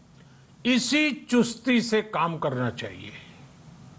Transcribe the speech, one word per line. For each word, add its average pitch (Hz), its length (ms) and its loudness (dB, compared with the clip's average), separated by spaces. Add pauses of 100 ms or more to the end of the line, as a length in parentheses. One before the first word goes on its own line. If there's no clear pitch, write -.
(640)
इसी 277 460 2
चुस्ती 240 680 2
से 214 200 0
काम 170 360 -2
करना 127 320 -2
चाहिए। 104 420 -10 (880)